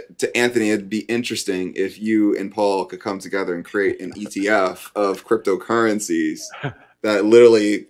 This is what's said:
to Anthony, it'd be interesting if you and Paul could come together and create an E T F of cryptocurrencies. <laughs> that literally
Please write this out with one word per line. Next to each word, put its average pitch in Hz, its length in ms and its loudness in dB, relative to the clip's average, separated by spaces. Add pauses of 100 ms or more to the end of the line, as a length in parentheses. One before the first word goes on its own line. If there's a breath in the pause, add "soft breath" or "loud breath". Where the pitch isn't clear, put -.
(180)
to - 200 -4
Anthony, 117 340 0
it'd 98 180 -4
be 107 120 -4
interesting 104 720 -6
if 95 220 -6
you 107 400 0
and 95 160 -8
Paul 101 320 0
could 92 140 -14
come 98 200 -8
together 92 360 -6
and 87 80 -8
create 98 380 -2
an 90 160 -12
E 104 80 -10
T 98 240 -4
F 92 460 0
of 98 300 -2
cryptocurrencies. 101 1160 -2 (200 loud breath)
<laughs> 127 120 -10 (320 loud breath)
that 104 180 0
literally 110 680 8